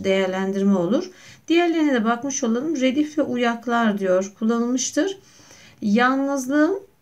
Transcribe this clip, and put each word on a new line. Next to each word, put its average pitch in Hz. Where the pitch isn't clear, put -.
değerlendirme 190
olur. 202
Diğerlerine 330
de 226
bakmış 233
olalım. 254
Redif 262
ve 294
uyaklar 233
diyor, 190
kullanılmıştır. 247
Yalnızlığım, 269